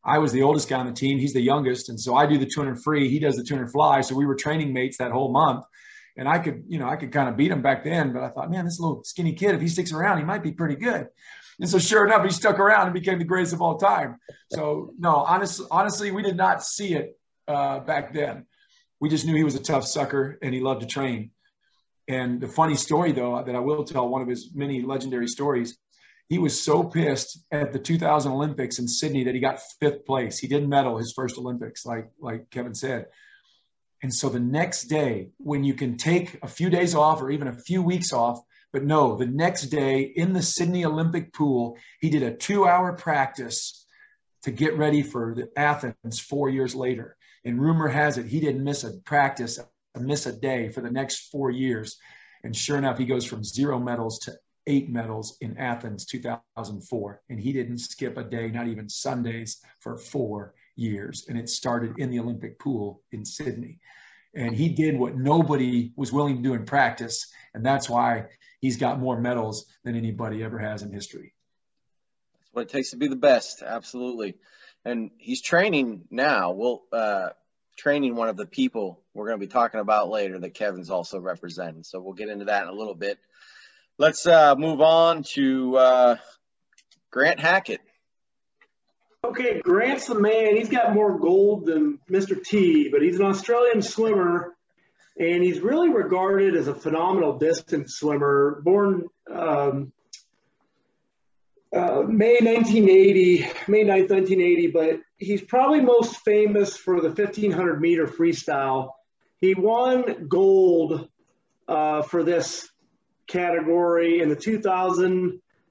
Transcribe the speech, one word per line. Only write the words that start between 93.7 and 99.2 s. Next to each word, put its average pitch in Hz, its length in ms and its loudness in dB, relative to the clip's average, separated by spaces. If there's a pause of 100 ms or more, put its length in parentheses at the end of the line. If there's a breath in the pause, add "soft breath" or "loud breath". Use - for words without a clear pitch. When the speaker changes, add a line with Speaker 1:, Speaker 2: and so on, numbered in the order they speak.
Speaker 3:
swimmer, 190 720 0 (640)
and 175 240 2
he's 180 160 2
really 311 300 4
regarded 196 640 2
as 139 120 0
a 143 80 -4
phenomenal 160 640 0
distance 156 580 -2
swimmer. 143 680 2
Born, 190 440 4 (220)